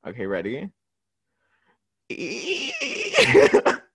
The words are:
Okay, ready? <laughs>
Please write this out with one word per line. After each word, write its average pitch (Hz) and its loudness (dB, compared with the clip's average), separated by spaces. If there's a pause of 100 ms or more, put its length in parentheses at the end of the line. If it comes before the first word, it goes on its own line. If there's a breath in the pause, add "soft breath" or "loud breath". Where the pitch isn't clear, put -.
Okay, 107 -8
ready? 101 -6 (1400 soft breath)
<laughs> - 0 (100)